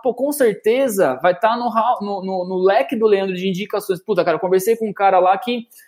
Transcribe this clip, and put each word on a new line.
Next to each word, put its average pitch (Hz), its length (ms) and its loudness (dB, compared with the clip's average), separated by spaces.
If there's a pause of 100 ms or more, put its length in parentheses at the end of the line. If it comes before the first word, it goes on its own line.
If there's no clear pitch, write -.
pô, 247 100 0
com 285 180 -2
certeza 214 880 0
vai 180 180 2
tá 226 200 2
no 240 120 -4
ra-, 226 300 0
no, 202 240 -6
no, 190 240 -6
no 185 160 -2
leque 233 320 2
do 220 120 2
Leandro 196 280 0
de 180 140 -4
indicações. 190 500 -6
"Puta, 175 240 0
cara, 160 140 0
conversei 190 380 0
com 220 120 -4
um 202 60 -6
cara 196 240 2
lá 185 180 4
que 233 300 -4 (220)